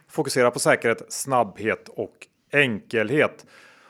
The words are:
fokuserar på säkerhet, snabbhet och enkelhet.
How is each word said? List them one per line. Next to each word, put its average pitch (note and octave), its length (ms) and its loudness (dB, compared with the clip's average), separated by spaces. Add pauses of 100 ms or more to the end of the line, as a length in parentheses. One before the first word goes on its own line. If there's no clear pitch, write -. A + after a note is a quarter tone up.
fokuserar C3 420 0
på C3+ 80 -4
säkerhet, B2 540 0
snabbhet G#2+ 760 -4
och - 240 -10 (400)
enkelhet. B2 920 0 (440)